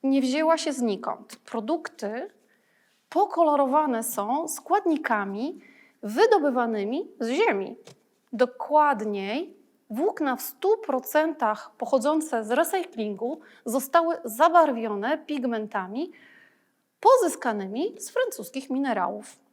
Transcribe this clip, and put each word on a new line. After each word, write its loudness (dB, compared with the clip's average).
Nie 4
wzięła 2
się -2
znikąd. -4
Produkty -8
pokolorowane 2
są -4
składnikami -2
wydobywanymi 0
z -4
ziemi. 0
Dokładniej, 0
włókna -2
w -12
stu 0
procentach -2
pochodzące 0
z -8
recyklingu -2
zostały 2
zabarwione 2
pigmentami -6
pozyskanymi 2
z -12
francuskich -6
minerałów. -4